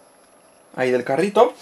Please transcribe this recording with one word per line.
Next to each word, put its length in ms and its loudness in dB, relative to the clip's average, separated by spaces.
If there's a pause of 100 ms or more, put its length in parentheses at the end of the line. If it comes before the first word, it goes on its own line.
(760)
ahí 160 -2
del 140 0
carrito 580 0